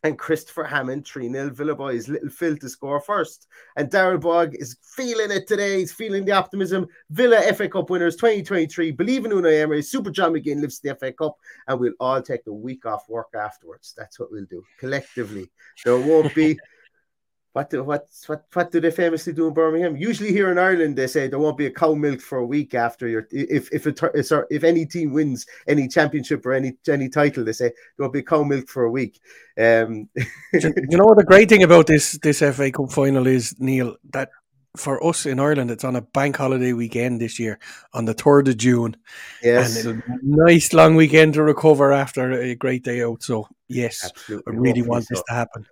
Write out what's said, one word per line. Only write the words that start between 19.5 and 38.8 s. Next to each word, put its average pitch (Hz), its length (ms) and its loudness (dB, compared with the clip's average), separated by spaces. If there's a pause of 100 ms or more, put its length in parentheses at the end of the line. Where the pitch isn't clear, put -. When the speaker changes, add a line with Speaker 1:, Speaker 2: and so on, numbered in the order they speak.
Speaker 1:
Birmingham? 160 420 0
Usually 202 340 -4
here 190 200 2
in 180 80 0
Ireland, 170 360 0
they 131 120 -2
say 135 200 -2
there 135 120 -6
won't 151 180 0
be 147 80 -2
a 131 60 -6
cow 156 240 0
milked 147 260 -4
for - 160 -10
a 123 80 -4
week 139 300 -6
after 117 320 -4
your, 110 240 -4
if, 139 420 -4
if 151 140 -4
it, 147 120 -6 (140)
it's, 147 180 -2 (200)
if 147 120 -4
any 165 220 2
team 156 260 -6
wins 143 320 -2 (240)
any 143 200 0
championship 147 580 -2
or 127 80 -2
any, 131 200 -4 (140)
any 143 220 -2
title, 147 340 0
they 110 100 -4
say 123 160 -2
there - 340 -12
won't 127 100 -6
be 143 60 -4
a 127 40 -8
cow 151 200 0
milked 139 260 -4
for 127 140 -4
a 113 80 0
week. 123 280 -6 (380)
Um, 113 540 2
<laughs> - 40 -20 (380)
Speaker 2:
Do 156 180 2 (160)
you 165 100 2
know 196 80 8
what 220 120 10
the 196 80 8
great 196 240 10
thing 202 140 8
about 165 240 8
this, 151 320 2
this 151 240 0
F 135 160 0
A 139 100 0
Cup 131 220 -6
final 139 340 2
is, 127 320 0
Neil? 131 380 -2 (160)
That 135 180 -8 (460)
for - 280 -6
us 160 220 0
in 131 140 -2
Ireland, 139 320 0
it's 110 120 -8
on 127 120 -4
a 120 60 -4
bank 139 360 -2
holiday 127 360 0
weekend 117 460 -4
this 113 200 -6
year, 110 180 -6 (340)
on 117 140 -4
the 113 80 -2
third 143 360 6
of 120 80 0
June. 117 380 0 (460)